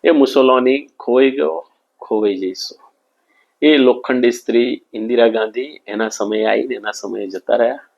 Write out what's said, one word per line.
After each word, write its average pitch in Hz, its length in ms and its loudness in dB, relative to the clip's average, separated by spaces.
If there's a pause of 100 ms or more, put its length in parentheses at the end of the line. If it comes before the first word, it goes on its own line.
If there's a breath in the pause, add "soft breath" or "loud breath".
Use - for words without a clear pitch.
એ 165 80 4
મુસોલિની 131 760 2 (120)
ખોવાઈ 131 320 2
ગયો, 104 360 -4 (320)
ખોવાઈ 107 360 -2
જઈશું. - 560 -10 (720)
એ 151 160 6
લોખંડી 123 540 2
સ્ત્રી 120 500 -2 (120)
ઇન્દિરા 117 340 0
ગાંધી 113 600 -4
એના 107 220 -4
સમયે 107 360 -4
આવીને 113 300 -2
એના 104 160 -10
સમયે 101 360 -10
જતા 95 280 -4
રહ્યા. 120 240 0 (180)